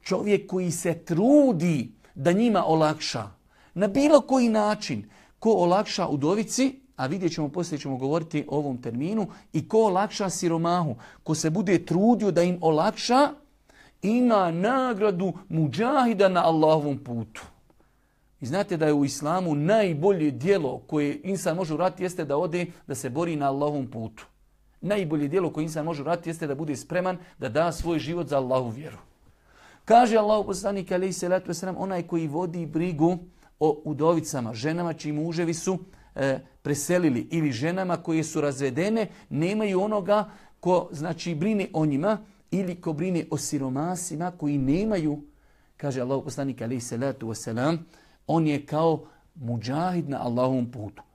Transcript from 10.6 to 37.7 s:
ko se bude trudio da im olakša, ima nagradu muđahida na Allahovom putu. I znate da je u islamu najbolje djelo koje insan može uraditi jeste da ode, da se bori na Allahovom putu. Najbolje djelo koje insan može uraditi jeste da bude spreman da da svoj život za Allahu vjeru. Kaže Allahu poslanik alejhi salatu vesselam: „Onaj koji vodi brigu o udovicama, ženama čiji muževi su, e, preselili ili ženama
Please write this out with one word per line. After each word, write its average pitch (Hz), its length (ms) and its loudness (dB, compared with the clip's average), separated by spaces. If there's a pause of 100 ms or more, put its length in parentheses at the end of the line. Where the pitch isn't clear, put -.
ko 160 120 0
se 156 160 0
bude 175 340 2
trudio 208 460 4
da 170 120 4
im 175 180 2
olakša, 214 680 2 (760)
ima 220 480 4
nagradu 196 840 0 (160)
muđahida 202 800 2
na 175 180 4
Allahovom 156 520 4
putu. 117 440 -8 (1000)
I 131 60 -10
znate 185 300 -2
da 156 100 2
je 151 60 4
u 143 120 4
islamu 156 500 -2
najbolje 170 760 2
djelo 139 560 0
koje 147 380 -2
insan 185 320 -2
može 165 180 -4
uraditi 180 280 -2
jeste 180 220 -4
da 139 120 -2
ode, 175 300 -2 (200)
da 143 80 -6
se 123 160 -6
bori 165 260 -2
na 143 100 -2
Allahovom 139 400 -2
putu. 113 400 -12 (540)
Najbolje 160 480 -2
djelo 170 240 0
koje 156 120 -4
insan 160 200 -6
može 156 180 -4
uraditi 170 280 -4
jeste 160 160 -6
da 139 80 -2
bude 147 220 -6
spreman 180 420 -4 (200)
da 131 100 -6
da 156 240 0
svoj 165 260 -2
život 160 280 -4
za 139 100 -2
Allahu 127 320 0
vjeru. 139 280 -10 (880)
Kaže 226 320 6
Allahu 214 300 2
poslanik 196 460 -4
alejhi 185 200 0
salatu 180 360 -2
vesselam: 175 300 -6
„Onaj 185 240 -4
koji 165 260 -2
vodi 170 380 -4
brigu 165 520 0 (400)
o 151 260 2
udovicama, 147 720 0
ženama 160 380 -4
čiji 151 200 -8
muževi 165 420 -2
su, 180 240 -2 (360)
e, 135 260 -2 (220)
preselili 143 680 0
ili 156 220 0
ženama 170 440 -2